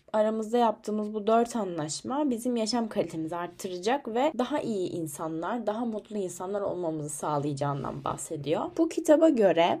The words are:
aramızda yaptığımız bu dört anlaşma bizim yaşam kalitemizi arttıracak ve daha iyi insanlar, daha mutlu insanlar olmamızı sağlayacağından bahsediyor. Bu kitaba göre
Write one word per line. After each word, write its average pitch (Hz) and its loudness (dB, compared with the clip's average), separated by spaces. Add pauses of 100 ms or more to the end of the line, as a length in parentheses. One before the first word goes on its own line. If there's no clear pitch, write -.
(140)
aramızda 220 2
yaptığımız 214 0
bu 208 -4
dört 233 4
anlaşma 208 -2
bizim 240 -2
yaşam 226 0
kalitemizi 165 -2
arttıracak 180 -4
ve 254 0
daha 247 -2
iyi 196 -2
insanlar, 170 -4
daha 220 -2
mutlu 214 -6
insanlar 190 -4
olmamızı 160 -4
sağlayacağından 143 -4
bahsediyor. 151 -4 (160)
Bu 330 4
kitaba 320 6
göre 185 6